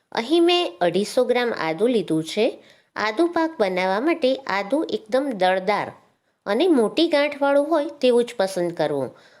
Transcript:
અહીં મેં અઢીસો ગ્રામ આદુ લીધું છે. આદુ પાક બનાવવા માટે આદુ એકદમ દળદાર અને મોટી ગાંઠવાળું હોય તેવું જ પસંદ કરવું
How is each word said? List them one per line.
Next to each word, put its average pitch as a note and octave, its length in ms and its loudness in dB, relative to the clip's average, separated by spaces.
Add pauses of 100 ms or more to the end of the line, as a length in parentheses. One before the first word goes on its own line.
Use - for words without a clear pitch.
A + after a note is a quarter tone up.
(120)
અહીં C#4+ 320 0
મેં F4 380 0
અઢીસો F#3 420 0
ગ્રામ A#3+ 340 -2
આદુ D#3+ 300 -2
લીધું E3+ 360 0
છે. A3+ 340 -2 (380)
આદુ A3 320 0
પાક E4 320 -2
બનાવવા F#3+ 400 0
માટે C4 360 0
આદુ G#3 540 -2
એકદમ C4 420 -2
દળદાર F#3 600 0 (540)
અને A#3 220 2
મોટી D4 400 2
ગાંઠવાળું C#4+ 600 2
હોય D#4 160 2
તેવું A#3+ 400 2
જ A#3+ 120 -14
પસંદ F#3 340 -2
કરવું D3 440 -2 (240)